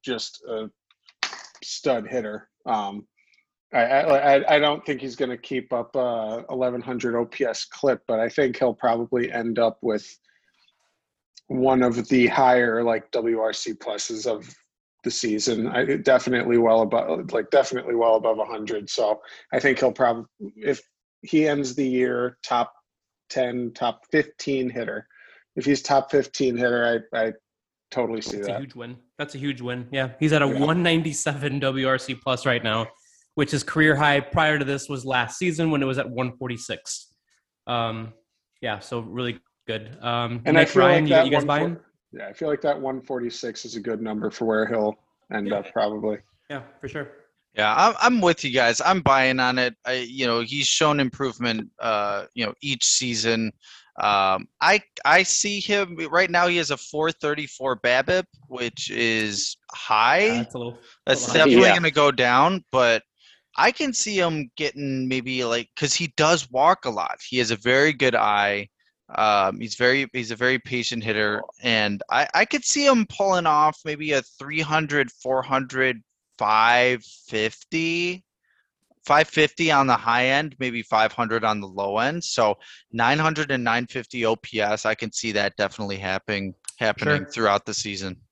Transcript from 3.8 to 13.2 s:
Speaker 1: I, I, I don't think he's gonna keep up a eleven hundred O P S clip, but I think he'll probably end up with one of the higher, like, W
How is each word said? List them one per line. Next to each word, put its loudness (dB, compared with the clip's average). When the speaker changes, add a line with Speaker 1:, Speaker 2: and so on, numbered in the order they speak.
Speaker 1:
I, 4
I, 4
I 6
don't 0
think -4
he's -10
gonna -4
keep -6
up -4
a -2
eleven -2
hundred -4
O 2
P -4
S -4
clip, -2
but 0
I 0
think 0
he'll 2
probably -2
end -4
up 2
with -2
one 2
of 0
the 4
higher, 4
like, -2
W -2